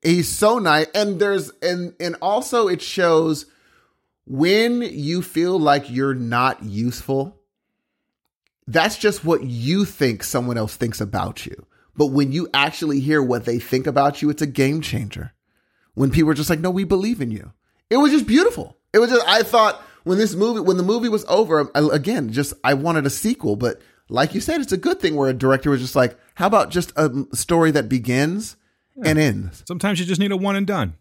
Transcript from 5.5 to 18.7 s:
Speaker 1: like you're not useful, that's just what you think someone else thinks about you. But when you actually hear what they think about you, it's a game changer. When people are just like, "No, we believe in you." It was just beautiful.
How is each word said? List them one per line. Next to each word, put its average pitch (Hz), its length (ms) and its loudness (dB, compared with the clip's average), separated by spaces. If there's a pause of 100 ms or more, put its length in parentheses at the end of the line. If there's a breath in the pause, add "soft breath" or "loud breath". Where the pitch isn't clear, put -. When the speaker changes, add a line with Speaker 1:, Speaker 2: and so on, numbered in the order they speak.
Speaker 1:
like 143 320 2
you're 135 220 -2
not 123 500 -2
useful, 120 800 -4 (1300)
that's 185 320 0
just 208 260 0
what 160 200 2
you 135 420 -2
think 120 360 -2
someone 123 360 -4
else 107 180 -6
thinks 117 240 -4
about 101 460 -6
you. - 200 -16 (300)
But 147 120 2
when 135 240 0
you 160 200 -4
actually 143 480 -2
hear 147 220 2
what 120 240 -2
they 120 120 -2
think 127 280 -2
about 143 340 0
you, 151 80 0
it's 147 140 -2
a 151 40 -2
game 139 360 0
changer. - 500 -8 (600)
When 135 160 2
people 156 200 4
are 156 40 4
just 151 160 -2
like, 160 100 0
"No, 185 100 -2
we 190 140 0
believe 196 380 0
in 120 80 -4
you." - 220 -10 (360)
It 226 80 4
was 285 160 6
just 269 140 2
beautiful. 330 500 2 (160)